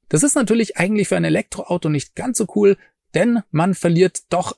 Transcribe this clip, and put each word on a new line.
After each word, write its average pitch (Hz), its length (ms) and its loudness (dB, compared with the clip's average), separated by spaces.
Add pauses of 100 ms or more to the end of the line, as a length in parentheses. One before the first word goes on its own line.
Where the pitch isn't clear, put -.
Das 156 120 2
ist 294 140 2
natürlich 226 400 0
eigentlich 202 320 0
für 185 80 -2
ein 165 80 0
Elektroauto 170 640 -4
nicht 151 260 -4
ganz 233 240 -6
so 220 80 -2 (100)
cool, 202 200 4 (380)
denn 226 260 2 (120)
man 175 220 0
verliert 170 500 0 (100)
doch 175 240 -2